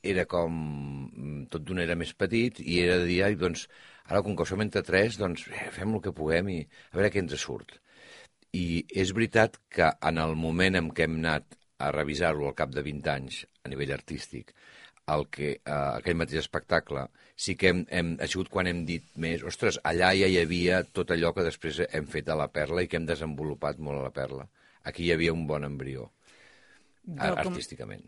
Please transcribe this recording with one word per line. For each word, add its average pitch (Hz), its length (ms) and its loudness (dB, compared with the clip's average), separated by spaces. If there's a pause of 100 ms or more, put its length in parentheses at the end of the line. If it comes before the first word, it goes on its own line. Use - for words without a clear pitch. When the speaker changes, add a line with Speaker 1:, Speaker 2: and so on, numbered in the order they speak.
Speaker 1:
era 92 220 2
com, 85 280 0 (580)
mm, 69 380 -8
tot 80 160 -6
d'una 92 180 -2
era 85 120 0
més 85 180 -4
petit 113 480 0
i 85 180 2
era 90 200 6
de 87 60 2
dir, 90 180 2
"Ai, 104 120 4
doncs, 90 320 -2 (380)
ara 95 160 2
com 95 140 -2
que 82 100 0
som 95 160 -2
entre 104 220 0
tres, 101 340 4
doncs, 90 300 -2
eh, - 240 -10
fem 98 220 -4
el 104 80 -2
que 95 120 -4
puguem 80 360 0
i 87 100 -4 (320)
a - 60 -4
veure 98 140 4
què 101 80 0
ens 87 160 -2
surt." - 460 -10 (720)
I 85 360 0
és 95 220 0
veritat 110 460 4 (100)
que 82 220 6 (120)
en 80 160 2
el 80 180 2
moment 85 400 2
en 82 160 0
què 82 120 2
hem 80 160 0
anat 80 380 -2 (220)
a 69 120 0
revisar-ho 76 560 0
al 69 80 -4
cap 71 160 -2
de 73 100 -4
vint 73 260 -6
anys 67 340 -4 (220)
a 65 60 -12
nivell 67 220 -4
artístic, - 640 -10 (540)
el 76 220 0
que, 73 200 -4 (160)
eh, 65 60 -6 (260)
aquell 87 180 0
mateix 80 240 -2
espectacle, 76 680 -2 (280)
sí - 200 -4
que 92 140 4
hem, 87 200 2
hem, 85 320 0
ha 85 60 -2
sigut 92 220 -2
quan 92 180 0
hem 87 180 -2
dit 85 180 -4 (140)
més, 82 260 -2
"Ostres, 90 400 -2
allà 87 320 4
ja 95 140 6
hi 92 100 6
havia 87 440 4
tot 87 280 -2
allò 82 220 2
que 95 100 0
després 80 380 -4 (100)
hem 76 160 -2
fet 76 220 -6
a 78 60 2
la 73 160 0
Perla 76 320 0
i 87 40 -2
que 85 100 -2
hem 82 80 -2
desenvolupat 76 720 -4
molt 71 200 -4
a 67 40 -4
la 65 100 -6
Perla. 67 340 -6 (380)
Aquí - 200 -8
hi 85 60 4
havia 82 220 4
un 82 140 -4
bon 73 180 -2
embrió, 67 460 -8 (920)
Speaker 2:
Veu 165 280 -2
Speaker 1:
a-, - 100 0
Speaker 2:
com-, 185 100 -2
Speaker 1:
artísticament." 52 540 -10